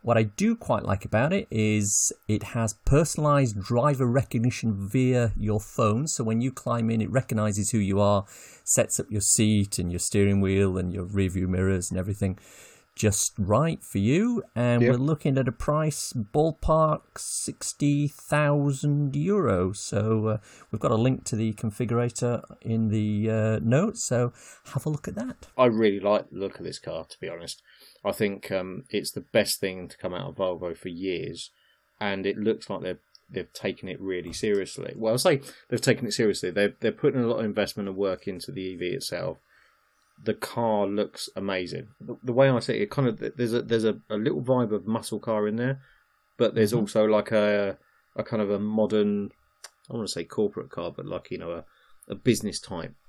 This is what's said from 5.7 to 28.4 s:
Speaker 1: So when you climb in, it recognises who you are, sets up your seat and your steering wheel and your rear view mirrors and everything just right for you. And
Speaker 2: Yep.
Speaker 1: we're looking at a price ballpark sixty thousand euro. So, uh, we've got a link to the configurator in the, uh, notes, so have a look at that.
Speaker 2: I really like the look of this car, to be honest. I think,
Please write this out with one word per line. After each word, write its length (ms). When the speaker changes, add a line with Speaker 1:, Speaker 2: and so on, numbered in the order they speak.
Speaker 1:
So 160
when 160
you 100
climb 400
in, 100
it 100
recognises 600
who 80
you 220
are, 240
sets 340
up 120
your 100
seat 580
and 140
your 60
steering 420
wheel 380
and 140
your 120
rear 260
view 180
mirrors 420
and 80
everything 400
just 440
right 460
for 140
you. 440
And 260
Speaker 2:
Yep. 80
Speaker 1:
we're 80
looking 400
at 80
a 60
price 600
ballpark 1040
sixty 920
thousand 1040
euro. 580
So, 540
uh, 120
we've 100
got 100
a 60
link 300
to 100
the 160
configurator 880
in 280
the, 420
uh, 320
notes, 420
so 280
have 120
a 40
look 180
at 80
that. 320
Speaker 2:
I 100
really 340
like 300
the 80
look 200
of 60
this 160
car, 240
to 160
be 80
honest. 340
I 60
think, 400